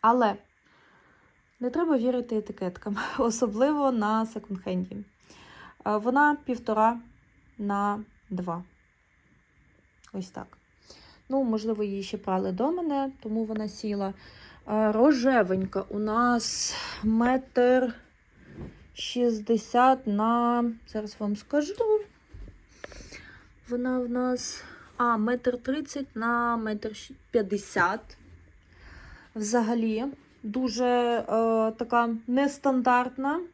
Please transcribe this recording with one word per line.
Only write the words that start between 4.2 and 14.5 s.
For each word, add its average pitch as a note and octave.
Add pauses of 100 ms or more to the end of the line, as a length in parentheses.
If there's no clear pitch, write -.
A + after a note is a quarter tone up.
секонд-хенді. F#3 (920)
Е, G#3
вона C#4
півтора A#3 (580)
на G3+ (260)
два. F3+ (1500)
Ось F#3+
так. - (840)
Ну, C4+
можливо, A3
її G3
ще G3+
прали F#3+
до A#3+
мене, C#4+ (120)
тому A3
вона G#3+
сіла. G3+ (560)